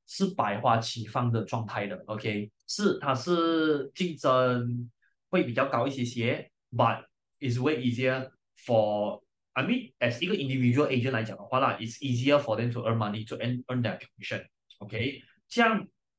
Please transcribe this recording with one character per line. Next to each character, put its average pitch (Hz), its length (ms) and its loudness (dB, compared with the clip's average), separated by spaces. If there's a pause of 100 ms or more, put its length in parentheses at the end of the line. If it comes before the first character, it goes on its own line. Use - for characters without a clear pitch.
是 185 280 -2
百 104 260 -2
花 120 180 4
齐 117 280 -6
放 123 240 0
的 113 120 0
状 117 240 -4
态 101 200 -4
的， 95 200 -10
OK？ 104 440 -6 (160)
是， 202 340 0
它 139 140 0
是 160 800 2
竞 170 220 -4
争 123 720 2 (380)
会 180 140 2
比 120 100 -2
较 127 140 2
高 120 200 0
一 143 40 -2
些 123 120 -4
些， 120 480 -2 (200)
but 117 340 2 (340)
it's 127 240 -2
way 151 140 2
easier 127 540 0 (260)
for, 104 640 2 (320)
I 131 120 -2
mean, 247 340 -2
as - 240 0
一 175 40 -2
个 196 80 0
individual 135 540 2
agent 131 220 0
来 113 120 0
讲 101 140 -8
的 - 80 -18
话 127 160 -2
啦， 120 180 2
it's 117 220 -10
easier 135 380 4
for 113 200 0
them 120 140 0
to 120 80 -6
earn 113 160 0
money, 110 320 -2
to - 80 -8
earn, 123 300 -4
earn 127 160 -2
their 98 160 -2
commission, - 480 -10 (320)
OK？ 113 420 -6 (280)
这 233 140 2
样， 220 240 2 (320)